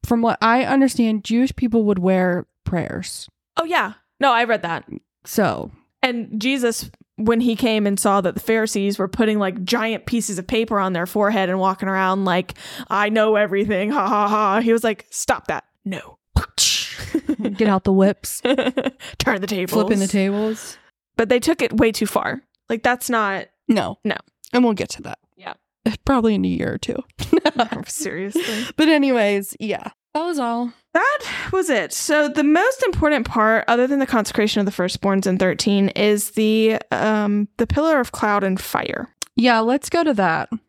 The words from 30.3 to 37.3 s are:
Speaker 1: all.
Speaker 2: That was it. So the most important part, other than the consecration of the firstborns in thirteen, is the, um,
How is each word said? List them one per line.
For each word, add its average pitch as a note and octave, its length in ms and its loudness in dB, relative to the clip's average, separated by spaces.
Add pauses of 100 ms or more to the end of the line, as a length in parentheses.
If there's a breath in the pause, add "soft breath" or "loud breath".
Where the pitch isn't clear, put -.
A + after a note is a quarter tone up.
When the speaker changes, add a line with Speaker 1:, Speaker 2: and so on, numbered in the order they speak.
Speaker 1:
all. A#3+ 340 -2 (200)
Speaker 2:
That C5+ 260 2 (340 loud breath)
was F#4 160 0
it. G#3 240 0
So D4+ 360 2
the D4+ 140 0
most F#4+ 400 2
important D4+ 440 0
part, A3 400 2
other A#3+ 180 4
than C#4 140 0
the C4 80 0
consecration G#3+ 520 0
of G3+ 60 2
the G3 60 -2
firstborns F#3+ 560 -2
in F#3 100 0
thirteen, G3 520 2
is G#3 420 0
the, A3 480 2 (120)
um, G#3 560 0 (100)